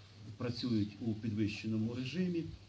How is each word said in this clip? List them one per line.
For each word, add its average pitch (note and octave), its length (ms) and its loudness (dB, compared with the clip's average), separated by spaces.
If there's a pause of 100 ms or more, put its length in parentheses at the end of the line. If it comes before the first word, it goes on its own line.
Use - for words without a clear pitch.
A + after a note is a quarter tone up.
(380)
працюють A2+ 640 2
у A2+ 120 2
підвищеному A2 840 0
режимі E3 480 0 (260)